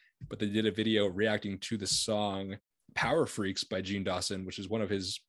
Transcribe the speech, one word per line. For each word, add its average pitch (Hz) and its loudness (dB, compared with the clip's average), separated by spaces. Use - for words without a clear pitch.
but - -10
they 107 0
did 110 2
a 104 4
video 107 4
reacting 101 0
to - -4
the 101 -6
song 98 0
Power 135 2
Freaks 98 -2
by 95 -2
Gene 98 -2
Dawson, 92 -2
which 92 -8
is 98 -6
one 110 -2
of 95 0
his 98 -2